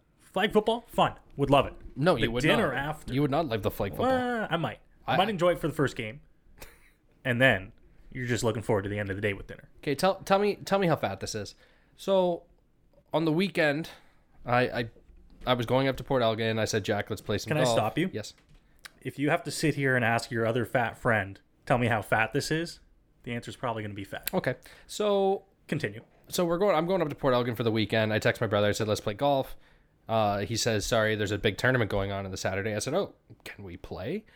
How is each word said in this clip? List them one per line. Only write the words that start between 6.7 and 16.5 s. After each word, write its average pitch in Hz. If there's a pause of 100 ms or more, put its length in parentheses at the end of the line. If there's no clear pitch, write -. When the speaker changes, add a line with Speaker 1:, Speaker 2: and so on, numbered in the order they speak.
Speaker 1:
And 120
then 107 (400)
you're 127
just 120
looking 110
forward 104
to 101
the 104
end 101
of 95
the 104
day 104
with 98
dinner. - (100)
Speaker 2:
Okay, 147
tell, 185
tell 190
me, 202
tell -
me 190
how 151
fat 98
this 107
is. 101 (420)
So 185 (680)
on 156
the 160
weekend, 160 (540)
I, 120
I, 117 (560)
I 127
was 120
going 131
up 131
to -
Port 131
Elgin. 113